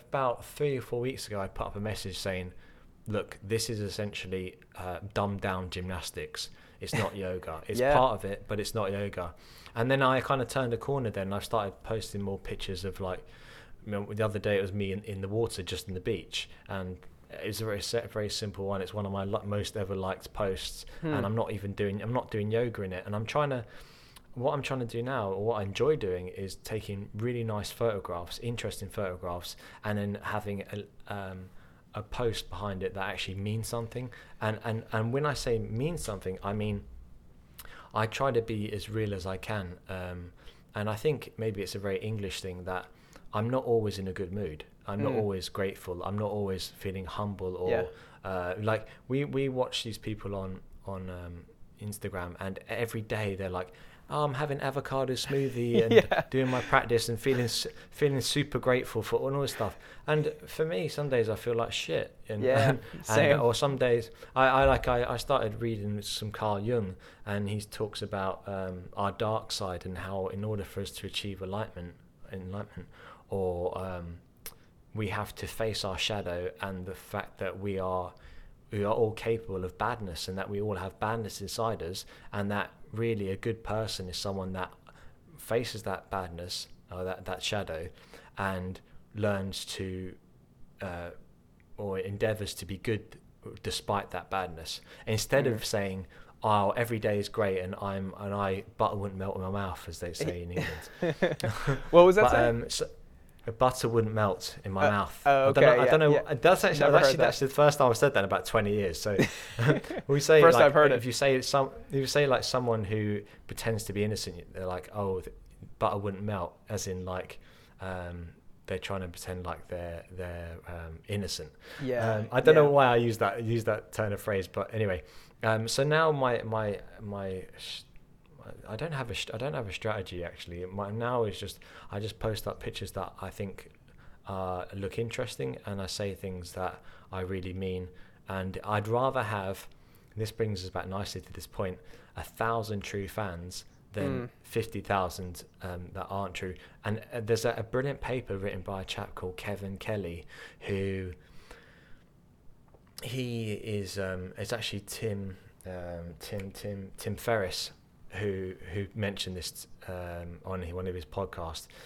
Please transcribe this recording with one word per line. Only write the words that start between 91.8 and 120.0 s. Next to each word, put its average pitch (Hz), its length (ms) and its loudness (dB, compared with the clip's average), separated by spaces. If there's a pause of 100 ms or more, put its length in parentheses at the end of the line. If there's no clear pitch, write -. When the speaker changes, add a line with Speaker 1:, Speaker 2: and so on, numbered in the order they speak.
Speaker 1:
endeavors 101 560 0
to - 100 -10
be 92 120 -6
good - 400 -4 (440)
despite 101 500 -2
that 85 200 -6
badness, 87 500 -4 (240)
instead 131 420 2
of 110 140 0
Speaker 2:
Mm. - 40 -4
Speaker 1:
saying, 95 420 -2 (360)
"Oh, 104 280 6
every 117 280 0
day 104 200 2
is 101 100 -2
great 98 300 2
and 92 220 -4
I'm, 98 360 -4
and 101 160 -4
I, 98 300 0 (140)
butter 107 180 4
wouldn't 98 240 -4
melt 98 160 -2
in 95 80 -4
my 92 80 -2
mouth," 98 360 -4
as 85 120 -10
they 85 140 -6
say 90 280 -4
in 87 100 -6
Speaker 2:
<laughs> 87 520 -6
Speaker 1:
England. 165 340 2 (540)
Speaker 2:
What 175 140 12
was 185 100 10
that 214 80 8
Speaker 1:
But, 123 80 8
Speaker 2:
saying? 120 180 6 (140)
Speaker 1:
um, - 60 -6
so, - 180 -2 (680)
"Butter 127 300 4
wouldn't 110 260 4
melt 104 520 2
in 98 80 -4
my 95 140 6
Speaker 2:
Uh, 104 40 6
Speaker 1:
mouth." 101 340 0
Speaker 2:
oh, 143 40 8 (200)
Speaker 1:
I - 40 6
don't 135 100 8
know, 127 80 12
Speaker 2:
okay, 123 100 8
Speaker 1:
I 131 40 8
don't 156 160 8
Speaker 2:
yeah, 151 60 8
Speaker 1:
know, 147 60 10 (160)
Speaker 2:
yeah. 151 40 2
Speaker 1:
that's 175 320 8
actually, 165 160 4
Speaker 2:
Never 143 160 10
Speaker 1:
actually, 143 140 10
Speaker 2:
heard 160 80 4
that. 127 40 6
Speaker 1:
that's - 160 4
the 135 80 4
first 147 320 8
time 131 100 8
I've 113 80 4
said 143 160 6
that 104 60 4
in 98 60 6
about 98 200 2
twenty 104 280 4
years. 101 260 2
So 104 160 0 (480)
Speaker 2:
<laughs> 151 440 2
Speaker 1:
we 143 120 4
say, 156 220 10
Speaker 2:
First 165 140 12
Speaker 1:
like, 151 100 12
Speaker 2:
I've 139 80 8
heard 147 180 10
Speaker 1:
if 117 120 4
Speaker 2:
it. - 40 -2
Speaker 1:
you 120 60 0
say 135 280 6
some, 135 280 4 (200)
if 139 60 -2
you 135 120 2
say, 147 200 4
like, 120 160 4
someone 113 400 2
who 104 380 0 (260)
pretends 110 380 -2
to 95 80 -4
be 101 100 2
innocent, 95 500 -4
they're 92 120 -6
like, 90 280 -4
"Oh, 98 280 0
th-, - 120 -10 (460)
butter 104 180 4
wouldn't 98 260 -4
melt," 101 340 -2 (100)
as 101 200 -4
in, 92 180 -4
like, 92 340 -6 (400)
um, 87 480 -6 (380)
they're 95 140 -2
trying 98 200 -4
to 92 80 -4
pretend 90 380 -8
like 82 240 -8
they're, 87 420 -6